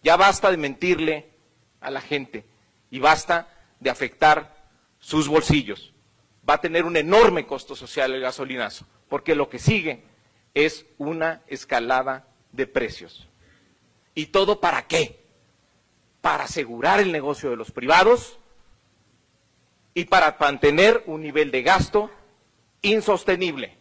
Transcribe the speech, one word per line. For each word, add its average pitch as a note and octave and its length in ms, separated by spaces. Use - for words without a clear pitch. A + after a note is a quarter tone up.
Ya D#3+ 140
basta F#3+ 340
de F3+ 60
mentirle D#3 720
a C#3 100
la C3+ 100
gente C3+ 440
y C3 80
basta D#3+ 500
de C3 100
afectar D3+ 680
sus D3+ 300
bolsillos. D3 640
Va C#3+ 60
a D#3 60
tener E3+ 240
un E3+ 120
enorme F3+ 500
costo C3+ 300
social C3 360
el C3 80
gasolinazo, B2+ 680
porque D#3 260
lo D3 140
que B2 100
sigue D#3 460
es D3+ 320
una D#3+ 480
escalada C3 800
de C3+ 140
precios. - 640
¿Y D3+ 120
todo G3 340
para D3+ 260
qué? - 380
Para D3 240
asegurar C#3 560
el F#3+ 120
negocio C#3+ 380
de A#2+ 60
los A2+ 140
privados F#3 680
y E3+ 120
para E3+ 340
mantener D3+ 680
un D#3 160
nivel D3+ 280
de C3 120
gasto G3 480
insostenible F#3 1000